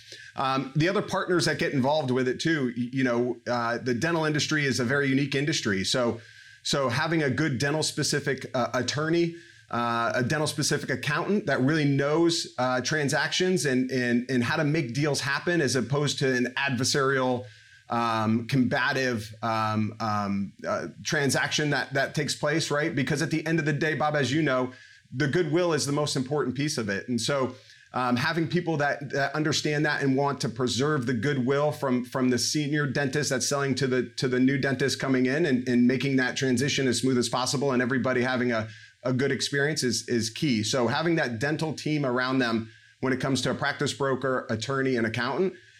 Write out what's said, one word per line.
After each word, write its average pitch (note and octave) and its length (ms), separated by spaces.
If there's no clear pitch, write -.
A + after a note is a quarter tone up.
Um, C3+ 400
the D#3 120
other G3+ 140
partners F3+ 440
that D3 120
get D#3+ 140
involved C#3 380
with B2+ 180
it B2 120
too, C#3+ 360
y-, A#2+ 160
you C3 120
know, A#2+ 340
uh, A#2+ 300
the B2 160
dental D#3+ 300
industry D3+ 420
is C3 140
a B2 40
very C#3 240
unique C3+ 260
industry. C3+ 500
So, A#2 360
so C3+ 260
having D#3+ 340
a C#3 80
good C#3 280
dental D3 260
specific, D3 600
uh, A#2 200
attorney D#3+ 640
uh, A#2 440
a B2+ 80
dental-specific D3 680
accountant D3+ 560
that C3+ 140
really D3 240
knows, D3 720
uh, B2+ 220
transactions D3+ 840
and, B2+ 240
and, B2 400
and B2+ 120
how D#3 140
to D#3+ 80
make C#3+ 300
deals C#3+ 260
happen D3 400
as B2+ 160
opposed C3+ 440
to C3 140
an B2 220
adversarial, C3 880
um, A2+ 560
combative, B2+ 960
um, A2 580
um, G2+ 520
uh, F2 220
transaction C#3+ 680
that, C3+ 240
that C3+ 200
takes C#3 200
place, D3+ 360
right? D3+ 240
Because C#3 280
at D#3+ 80
the D#3+ 160
end E3 120
of D3+ 60
the D#3 80
day, D3 220
Bob, D3+ 200
as C3+ 180
you D#3+ 100
know, B2+ 300
the C3+ 160
goodwill E3 460
is B2+ 140
the C#3+ 60
most D3 240
important C3 380
piece D3 220
of G#2+ 140
it. G2 180
And B2 100
so, C3 360
um, B2 220
having D#3+ 300
people E3+ 300
that, C#3+ 360
that C#3 220
understand D3+ 520
that C#3+ 160
and C3+ 120
want C#3 280
to C3 80
preserve B2 560
the C3+ 80
goodwill C#3 580
from, B2 320
from B2+ 240
the B2 80
senior D3 500
dentist C#3+ 440
that's B2+ 180
selling C#3 280
to C#3 100
the, B2+ 320
to C#3 100
the B2+ 100
new C3 200
dentist C#3 420
coming C3 240
in D3 220
and, B2+ 200
and B2 200
making C3+ 300
that B2+ 200
transition C3 500
as A2+ 140
smooth C3 160
as A#2+ 140
possible C3 420
and B2 80
everybody B2+ 400
having B2 320
a, A2 160
a C3 120
good C#3 180
experience C#3+ 500
is, B2 240
is A2+ 220
key. A#2 340
So B2 240
having D#3+ 280
that B2+ 240
dental D3+ 340
team D3+ 320
around B2+ 360
them A2+ 280
when C3 140
it C3 60
comes C3+ 220
to C#3 100
a - 20
practice C#3 400
broker, C3 560
attorney, C3 460
and A2+ 100
accountant B2+ 480